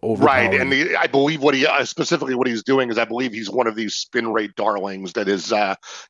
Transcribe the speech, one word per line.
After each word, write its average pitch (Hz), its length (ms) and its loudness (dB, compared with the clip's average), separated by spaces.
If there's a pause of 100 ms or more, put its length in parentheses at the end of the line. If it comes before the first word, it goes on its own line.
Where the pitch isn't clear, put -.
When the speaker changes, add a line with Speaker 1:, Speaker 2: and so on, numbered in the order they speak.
Speaker 1:
overpowering. 120 500 2
Speaker 2:
Right, 139 80 2
and 135 120 0
the, 143 240 0
I 170 100 2
believe 143 380 2
what 147 100 6
he, 135 140 2
uh, 135 180 2
specifically 139 480 -2
what 127 140 0
he's 113 160 -4
doing 131 260 2
is 110 80 -2
I 117 80 2
believe 120 260 -4
he's 104 180 -8
one 117 180 0
of 110 80 -4
these 107 180 -4
spin 117 360 -4
rate 107 260 -2
darlings 98 580 -2
that 107 140 -2
is, 101 260 0
uh, 101 220 2 (340)